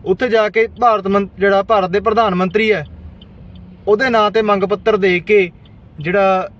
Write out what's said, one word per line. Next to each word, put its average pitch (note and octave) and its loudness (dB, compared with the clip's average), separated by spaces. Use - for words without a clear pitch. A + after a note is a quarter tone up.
ਉੱਥੇ F#3+ -2
ਜਾ G#3+ 2
ਕੇ A3+ 0
ਭਾਰਤ G#3+ 2
ਮੰ-, G3 0
ਜਿਹੜਾ G3 2
ਭਾਰਤ F#3+ 0
ਦੇ G3+ -2
ਪ੍ਰਧਾਨ G#3+ 0
ਮੰਤਰੀ G3 0
ਹੈ, D#3+ -2
ਉਹਦੇ A#3 2
ਨਾਂ G#3+ 2
'ਤੇ A3 0
ਮੰਗ G3+ 0
ਪੱਤਰ G3+ 0
ਦੇ F#3 0
ਕੇ F#3+ 2
ਜਿਹੜਾ F#3+ 0